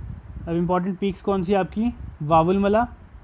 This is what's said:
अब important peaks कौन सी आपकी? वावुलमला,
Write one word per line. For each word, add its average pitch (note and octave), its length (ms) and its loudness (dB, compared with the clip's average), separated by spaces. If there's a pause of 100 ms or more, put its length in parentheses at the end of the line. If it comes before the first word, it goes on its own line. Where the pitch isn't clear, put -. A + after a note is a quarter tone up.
(480)
अब E3+ 80 -2
important F3+ 440 0
peaks G3 220 -2
कौन G3 220 0
सी G3+ 100 0
आपकी? G#3+ 400 0 (300)
वावुलमला, G3 640 4 (360)